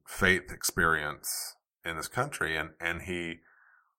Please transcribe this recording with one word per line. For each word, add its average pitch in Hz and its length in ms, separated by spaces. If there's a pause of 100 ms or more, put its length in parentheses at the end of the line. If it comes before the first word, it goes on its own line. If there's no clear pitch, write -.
faith - 460
experience 80 1040 (300)
in 85 100
this 76 140
country, 120 480
and, 78 220
and 85 240
he, 85 340 (600)